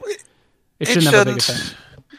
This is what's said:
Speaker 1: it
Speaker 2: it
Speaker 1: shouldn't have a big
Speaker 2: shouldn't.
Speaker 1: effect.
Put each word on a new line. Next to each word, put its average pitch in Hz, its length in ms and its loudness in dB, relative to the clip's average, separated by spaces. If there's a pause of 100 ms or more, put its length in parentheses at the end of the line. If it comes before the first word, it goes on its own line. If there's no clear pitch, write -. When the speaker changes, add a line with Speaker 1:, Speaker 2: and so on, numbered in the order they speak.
Speaker 1:
it 415 120 -8 (600)
Speaker 2:
it 151 80 -2
Speaker 1:
shouldn't 160 260 4
have - 100 4
a 127 100 -2
big 120 60 -4
Speaker 2:
shouldn't. - 220 -4
Speaker 1:
effect. - 120 -12 (440)